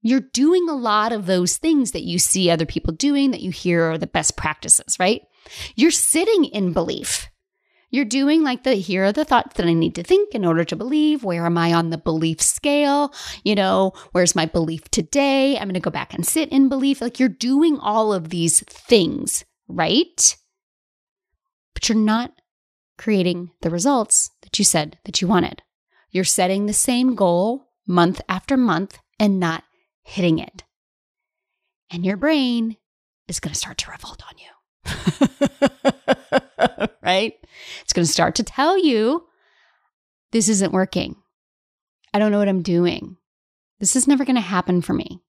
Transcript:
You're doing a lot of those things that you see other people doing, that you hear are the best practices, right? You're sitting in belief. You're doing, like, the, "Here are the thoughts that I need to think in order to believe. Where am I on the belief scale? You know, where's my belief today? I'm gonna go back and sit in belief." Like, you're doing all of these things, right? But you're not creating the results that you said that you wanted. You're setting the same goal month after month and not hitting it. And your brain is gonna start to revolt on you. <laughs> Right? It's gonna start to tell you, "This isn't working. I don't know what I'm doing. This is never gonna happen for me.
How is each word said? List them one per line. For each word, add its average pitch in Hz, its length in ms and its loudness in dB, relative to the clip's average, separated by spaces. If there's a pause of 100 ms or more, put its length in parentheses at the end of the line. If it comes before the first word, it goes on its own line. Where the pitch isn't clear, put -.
You're 240 180 2
doing 330 480 2
a 320 60 -4
lot 226 380 0
of 208 140 -4
those 180 300 0
things 302 360 2
that 180 120 -8
you 175 140 -2
see 180 320 2
other 165 160 0
people - 260 -4
doing, 277 400 2
that - 80 -6
you 190 100 -8
hear 170 400 0
are 160 80 -4
the 151 80 -6
best - 300 -2
practices, - 640 -2
right? 185 220 0 (520)
You're 294 160 4
sitting 370 540 2
in 190 280 -2
belief. - 560 -4 (640)
You're 262 140 0
doing, 277 380 2
like, 254 220 -2
the, 262 100 2
"Here 190 300 -2
are 202 80 2
the 302 120 0
thoughts - 320 2
that 175 100 0
I 170 60 4
need 165 220 2
to 175 80 -10
think 403 320 2
in 214 100 -4
order 165 200 2
to - 120 -6
believe. 302 460 0
Where 170 240 -2
am 170 100 0
I 170 160 2
on 165 180 0
the 160 80 -6
belief 160 440 -2
scale? 285 720 0 (300)
You 208 100 2
know, 190 380 2 (180)
where's 175 240 2
my 165 100 0
belief 165 460 -4
today? 269 680 0
I'm 202 120 -6
gonna 180 120 -4
go - 100 -4
back - 220 -10
and - 140 -4
sit 320 240 -2
in 269 180 4
belief." 269 320 0
Like, 233 200 -6
you're 254 80 4
doing 269 500 2
all 214 340 0
of 165 180 -4
these 170 380 0
things, - 760 0 (240)
right? 180 680 0 (1400)
But - 140 -6
you're 220 80 2
not 220 360 0 (680)
creating 180 540 -2 (100)
the 165 80 -2
results 220 600 0 (120)
that - 160 -10
you 208 60 0
said 156 400 0
that - 160 -6
you 175 80 -2
wanted. - 340 0 (480)
You're 185 140 -2
setting 190 420 0
the 208 60 -4
same 247 420 0
goal 196 540 0 (180)
month 175 420 2
after 185 280 -2
month 196 420 0 (220)
and 208 180 2
not 165 240 -4 (400)
hitting 170 380 0
it. - 240 -18 (1300)
And 175 140 -8
your 190 120 0
brain 247 640 0 (500)
is 175 100 -8
gonna 151 160 -8
start - 240 -10
to - 140 -8
revolt - 360 -20
on - 100 -20
you. - 120 -20 (2000)
<laughs> - 40 -20 (500)
Right? 190 320 0 (480)
It's - 100 -8
gonna 175 120 2
start 160 300 0
to - 80 -2
tell 311 340 0
you, 277 520 0 (1040)
"This 214 160 2
isn't 196 240 0
working. 185 420 -2 (960)
I 208 60 0
don't 208 140 2
know 202 60 2
what 202 100 2
I'm 190 140 0
doing. 175 540 0 (640)
This 196 160 -2
is 262 140 2
never 277 160 4
gonna 254 160 0
happen 180 420 0
for - 100 -4
me. - 360 -6